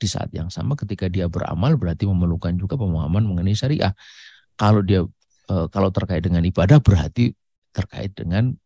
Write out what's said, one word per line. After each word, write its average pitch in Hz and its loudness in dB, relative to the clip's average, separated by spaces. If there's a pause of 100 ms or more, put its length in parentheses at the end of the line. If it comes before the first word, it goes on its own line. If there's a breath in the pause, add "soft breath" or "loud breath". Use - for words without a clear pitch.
di - -2
saat - -6
yang 82 -8
sama 123 -4
ketika 104 -6
dia 87 -2
beramal 92 0
berarti 92 -2
memerlukan 87 0
juga 95 -4
pemahaman 87 0
mengenai 95 0
syariah. 127 0 (640 loud breath)
Kalau 104 4
dia, 95 2 (420)
eh, 82 0
kalau 95 0
terkait 87 -2
dengan 87 2
ibadah 90 4
berarti 87 2 (400)
terkait - -8
dengan 120 -2